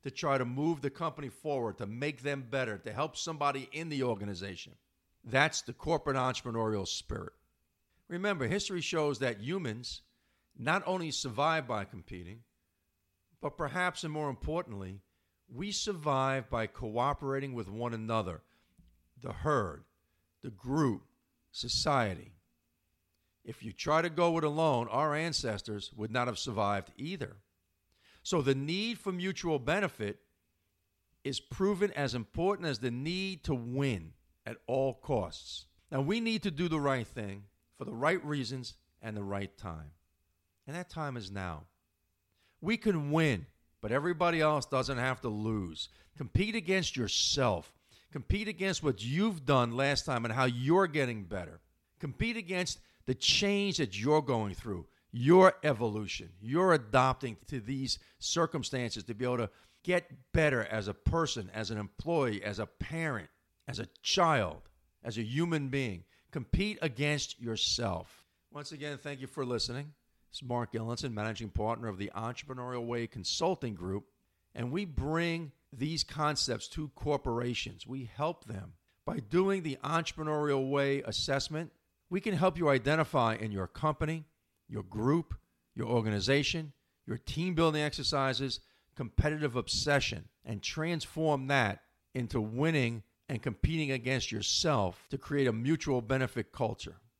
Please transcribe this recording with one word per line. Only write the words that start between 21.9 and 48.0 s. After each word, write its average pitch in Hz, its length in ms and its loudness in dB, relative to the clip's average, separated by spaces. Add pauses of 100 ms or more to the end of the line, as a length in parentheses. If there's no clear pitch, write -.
If - 180 -12
you 110 100 -10
try 156 300 2
to 170 80 0
go 165 280 4
it 156 60 2
alone, 147 440 4
our 147 260 2
ancestors 113 800 -4
would 107 160 -4
not 123 160 2
have 117 120 -4
survived 101 580 0
either. 120 400 -8 (840)
So 160 200 2
the 135 120 6
need 180 440 -2
for 196 140 -4
mutual 175 460 -2
benefit 131 600 -2 (1040)
is 135 160 -4
proven 196 520 2
as 135 220 0
important 170 540 0
as 120 120 -2
the 123 100 0
need 175 540 -4
to 151 100 2
win 120 580 -2 (320)
at 113 220 -10
all 127 260 2
costs. - 720 -4 (260)
Now, 139 120 0
we 202 180 0
need 226 220 0
to 202 80 0
do 165 180 -2
the 156 120 2
right 131 260 2
thing 101 380 -8 (340)
for - 80 -8
the - 80 -8
right 156 280 2
reasons 135 520 -6 (260)
and 107 160 -8
the 101 60 -4
right 98 340 -4
time. 78 360 -12 (760)
And 143 100 -10
that 175 140 -10
time 147 260 -6
is 98 140 -8
now. 90 340 -6 (960)
We 208 160 0
can 170 340 2
win, 143 360 4 (340)
but 107 100 -6
everybody 165 520 2
else 151 240 4
doesn't 131 320 0
have 127 240 -2
to 127 60 -2
lose. 107 600 -2 (280)
Compete 202 380 0
against 185 420 0
yourself. 113 760 2 (400)